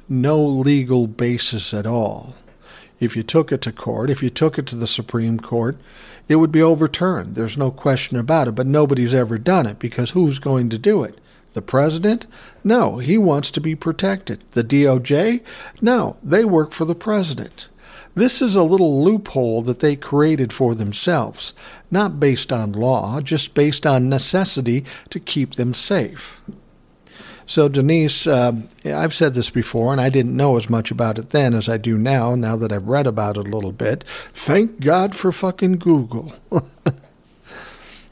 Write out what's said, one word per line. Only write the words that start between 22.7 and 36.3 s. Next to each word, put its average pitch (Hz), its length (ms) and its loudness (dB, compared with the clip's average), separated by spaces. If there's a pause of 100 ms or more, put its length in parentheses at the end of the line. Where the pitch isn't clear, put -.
law, 120 480 0
just 143 320 -4
based 147 340 2
on 131 220 2
necessity 135 720 -2 (280)
to - 60 -10
keep 139 380 -4
them 123 180 -2
safe. - 680 -6 (1040)
So 147 240 2
Denise, 147 580 2
um, 123 400 2 (160)
I've 151 300 -2
said 147 200 2
this 120 160 -2
before, 123 440 -2
and 135 80 0
I 135 80 2
didn't 127 260 0
know 135 220 2
as 110 120 -4
much 113 220 -2
about 113 280 -2
it 110 100 -12
then 135 240 2
as 110 160 0
I 113 80 0
do 110 200 0
now, 123 380 2
now 113 220 -2
that 110 160 -2
I've 101 160 -6
read 139 180 0
about 104 300 -2
it 101 100 -6
a - 20 -8
little 101 220 -4
bit. 110 320 -4 (300)
Thank 208 480 0
God 185 340 2
for 185 160 0
fucking 185 460 0
Google. 143 560 0 (180)